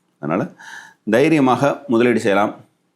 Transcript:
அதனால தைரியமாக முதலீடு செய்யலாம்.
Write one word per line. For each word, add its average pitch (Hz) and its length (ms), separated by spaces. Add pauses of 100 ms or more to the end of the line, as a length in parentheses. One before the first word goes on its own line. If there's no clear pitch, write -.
(200)
அதனால 95 320 (580)
தைரியமாக 139 760
முதலீடு 117 320
செய்யலாம். 104 360 (400)